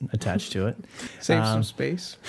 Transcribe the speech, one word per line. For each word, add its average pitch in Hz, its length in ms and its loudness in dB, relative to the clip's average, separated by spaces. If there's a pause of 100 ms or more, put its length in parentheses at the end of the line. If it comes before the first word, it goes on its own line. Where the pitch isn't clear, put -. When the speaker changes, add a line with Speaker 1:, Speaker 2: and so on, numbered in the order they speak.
(120)
Speaker 1:
attached 101 420 0
to 98 120 0
it. 120 100 -2 (220)
Speaker 2:
<laughs> - 220 -12
Save 113 240 4
some 110 140 4
Speaker 1:
Um, 107 40 4
Speaker 2:
space. 135 540 -4 (120)